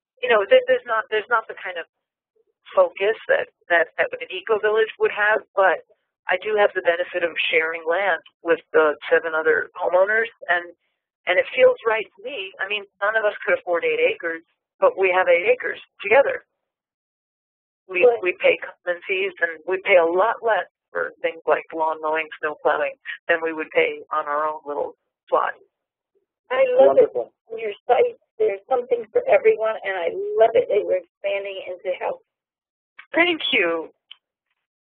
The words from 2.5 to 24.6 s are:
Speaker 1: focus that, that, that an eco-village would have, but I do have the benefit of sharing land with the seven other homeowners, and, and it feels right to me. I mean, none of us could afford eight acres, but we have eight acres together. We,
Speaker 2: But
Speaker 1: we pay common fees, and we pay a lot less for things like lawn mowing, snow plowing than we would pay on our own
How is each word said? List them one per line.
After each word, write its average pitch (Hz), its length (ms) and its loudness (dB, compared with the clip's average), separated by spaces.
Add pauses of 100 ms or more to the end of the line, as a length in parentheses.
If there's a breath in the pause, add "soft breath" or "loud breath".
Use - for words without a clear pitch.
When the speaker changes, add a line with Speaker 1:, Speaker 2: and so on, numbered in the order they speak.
Speaker 1:
focus 196 460 2 (100)
that, - 240 -2 (160)
that, 170 300 0
that 165 100 0
an 165 240 -12
eco-village 214 640 0
would 208 160 0
have, 208 400 0
but 190 320 2 (440)
I 185 160 0
do 214 160 -4
have 202 160 4
the 185 80 -4
benefit 175 400 0
of 165 80 -2 (180)
sharing 165 380 0
land 175 320 0 (240)
with 165 160 0 (160)
the 151 180 4 (160)
seven 160 240 2
other 156 400 0
homeowners, 196 540 0 (180)
and, 175 240 -2 (560)
and 180 140 2
it 170 160 0
feels - 320 4
right 220 160 0
to - 180 -20
me. 208 380 -10
I 190 80 -8
mean, 202 160 -8 (180)
none 214 140 0
of 220 80 0
us 208 180 0
could 180 160 0
afford 170 240 -2
eight 160 160 -2
acres, 165 460 -2 (340)
but 170 160 4
we 190 160 2
have 185 160 2
eight 175 240 4
acres - 300 -2 (240)
together. 220 400 2 (1400)
We, 180 160 2
Speaker 2:
But - 180 4
Speaker 1:
we 180 160 -2
pay - 220 2
common - 480 -8
fees, 190 320 -4
and 165 260 -6
we 185 160 -4
pay 196 140 4
a 170 80 6
lot 185 400 0
less 202 240 0 (240)
for 170 280 -6
things 165 280 -6
like 156 240 0
lawn 160 280 -4
mowing, 156 280 -4 (120)
snow 151 200 -6
plowing 151 320 -2 (360 loud breath)
than 170 120 0
we 165 120 -4
would 156 200 -8
pay 151 400 -2
on 151 160 -4
our 147 160 -2
own 156 240 -6